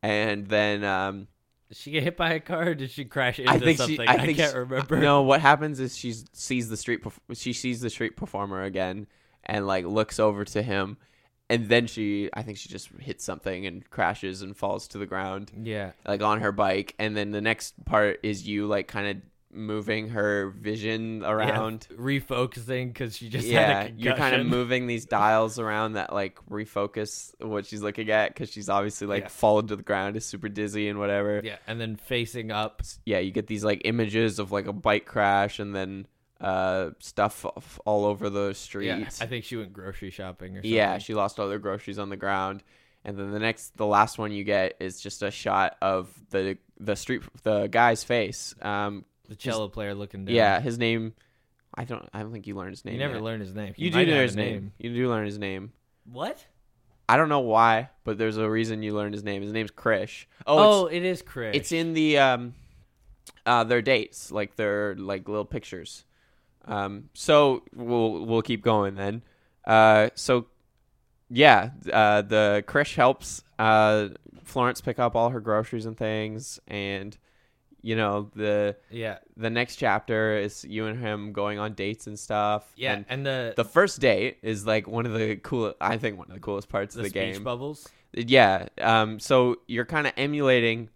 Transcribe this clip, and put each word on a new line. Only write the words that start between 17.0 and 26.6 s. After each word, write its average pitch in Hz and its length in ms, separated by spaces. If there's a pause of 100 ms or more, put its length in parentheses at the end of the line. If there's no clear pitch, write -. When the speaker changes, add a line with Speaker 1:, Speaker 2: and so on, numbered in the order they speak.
Speaker 1:
then 104 160
the 104 120
next - 420
part 107 380
is 101 260
you, 104 180
like, 101 240
kinda 101 300 (340)
moving 107 540
her 104 400
vision 110 720
Speaker 2:
Yeah, 95 100
Speaker 1:
around. 110 640
Speaker 2:
refocusing 127 1000
'cause 117 240
she 117 100
just 113 180
Speaker 1:
Yeah, 117 140 (220)
Speaker 2:
had 107 40
a 110 40
Speaker 1:
you're 117 240
kinda 131 160
Speaker 2:
concussion. 123 180
Speaker 1:
moving 123 380
these 117 180
dials 110 540
around 110 360
that, 98 160
like, 98 280 (100)
refocus 104 920